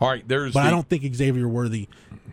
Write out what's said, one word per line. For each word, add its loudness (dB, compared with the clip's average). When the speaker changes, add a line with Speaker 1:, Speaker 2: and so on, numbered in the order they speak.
Speaker 1:
All 4
right, -4
there's -2
Speaker 2:
But 4
I 4
Speaker 1:
the 6
Speaker 2:
don't 0
think -2
Xavier 0
Worthy, -2